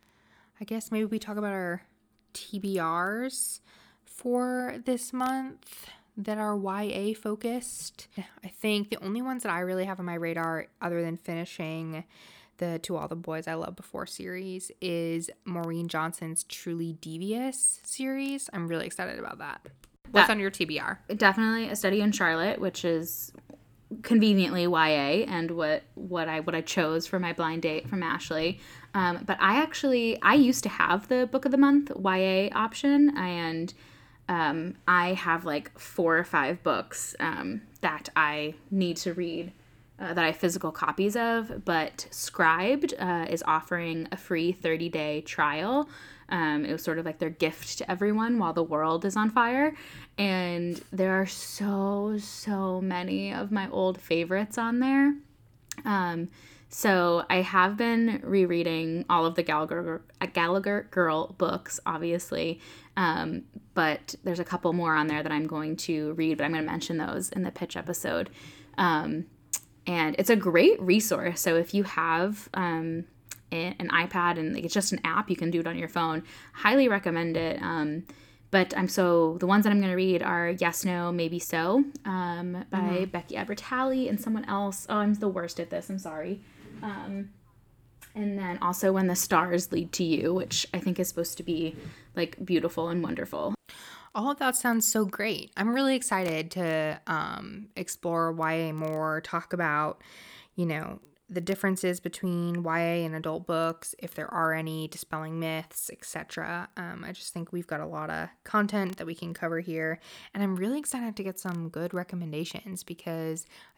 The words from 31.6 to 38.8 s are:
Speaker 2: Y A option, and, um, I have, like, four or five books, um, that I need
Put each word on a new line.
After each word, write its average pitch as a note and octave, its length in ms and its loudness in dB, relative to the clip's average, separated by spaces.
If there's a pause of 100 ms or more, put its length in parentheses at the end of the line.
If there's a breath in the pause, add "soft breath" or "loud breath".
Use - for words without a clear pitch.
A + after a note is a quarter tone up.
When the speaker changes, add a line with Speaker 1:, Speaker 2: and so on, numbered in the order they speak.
Speaker 2:
Y F#3+ 220 2
A F#3+ 340 4
option, C#4+ 640 4
and, E3+ 560 -2 (560 loud breath)
um, E3 460 0 (140)
I F3+ 240 4
have, F3 320 0
like, D3+ 340 -4
four E3 400 2
or E3+ 60 2
five D#3 400 0
books, - 560 -2
um, D#3+ 420 -4 (200)
that D#3 340 -2
I D3+ 380 2 (180)
need F3+ 260 2